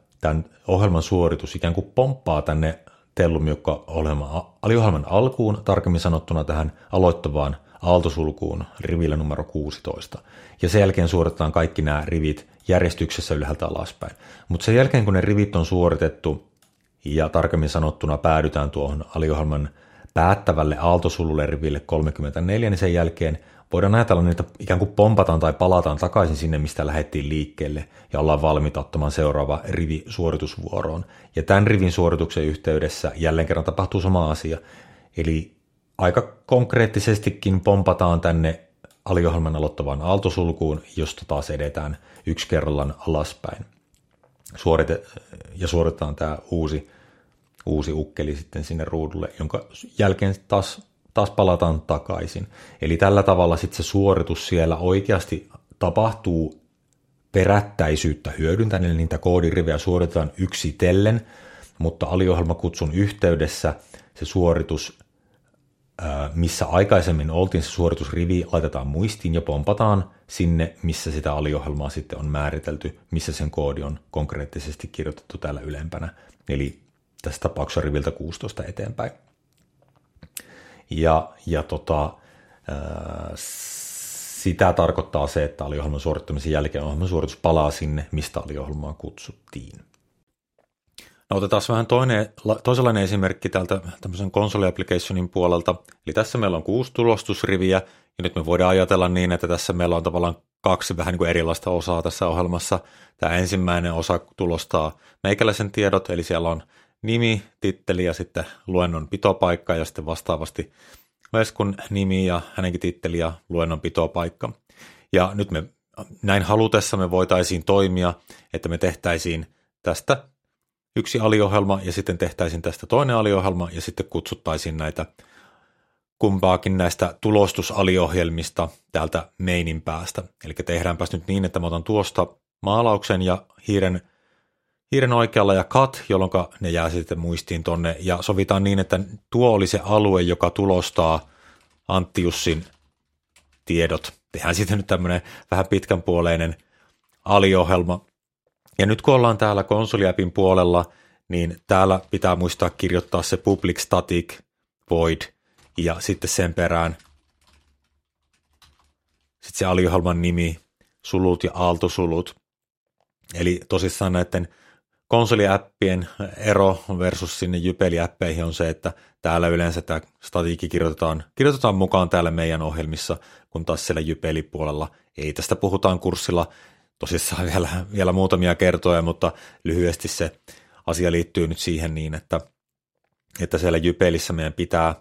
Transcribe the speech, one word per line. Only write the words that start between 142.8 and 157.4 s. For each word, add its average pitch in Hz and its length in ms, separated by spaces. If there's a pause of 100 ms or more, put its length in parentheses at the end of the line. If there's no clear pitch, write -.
tiedot. 82 480 (200)
Tehdään 85 220
siitä 98 220
nyt 95 100
tämmönen 90 360 (280)
vähän 92 160
pitkänpuoleinen 85 920 (680)
aliohjelma. 92 800 (760)
Ja 98 80
nyt 110 160
kun 139 120
ollaan 117 240
täällä 104 240
konsoliäpin 101 720
puolella, 90 520 (440)
niin 87 280 (100)
täällä 95 340 (100)
pitää 92 260
muistaa 87 340
kirjoittaa 87 520
se - 140
public 92 420
static - 600 (520)
void 82 320 (560)
ja 85 220
sitten - 300
sen 87 240
perään 82 420 (2500)